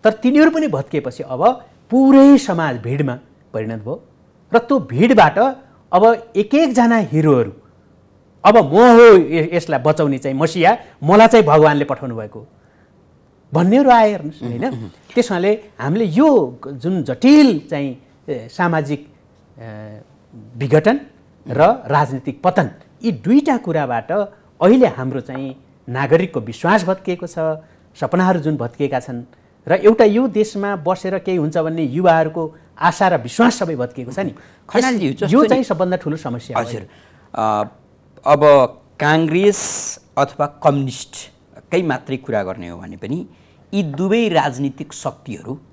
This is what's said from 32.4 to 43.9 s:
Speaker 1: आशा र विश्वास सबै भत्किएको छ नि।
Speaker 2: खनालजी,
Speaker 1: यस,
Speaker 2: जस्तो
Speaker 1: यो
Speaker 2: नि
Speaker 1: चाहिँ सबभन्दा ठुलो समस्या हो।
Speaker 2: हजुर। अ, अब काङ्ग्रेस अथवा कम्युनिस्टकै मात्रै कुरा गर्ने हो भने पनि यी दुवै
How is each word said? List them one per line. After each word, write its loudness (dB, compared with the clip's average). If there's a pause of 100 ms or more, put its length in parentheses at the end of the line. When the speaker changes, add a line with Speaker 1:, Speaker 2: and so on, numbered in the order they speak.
Speaker 1:
आशा 0
र 0
विश्वास 0
सबै -6
भत्किएको -10
छ -8
नि। -8 (340)
Speaker 2:
खनालजी, -2
Speaker 1:
यस, -4
Speaker 2:
जस्तो -6
Speaker 1:
यो 2
Speaker 2:
नि 2
Speaker 1:
चाहिँ 0
सबभन्दा -4
ठुलो -8
समस्या -10
हो। -6
Speaker 2:
हजुर। -10 (540)
अ, -2 (640)
अब 4 (580)
काङ्ग्रेस 0 (580)
अथवा -4
कम्युनिस्टकै -6
मात्रै -6
कुरा -6
गर्ने -12
हो -16
भने -18
पनि -10 (460)
यी -2
दुवै -2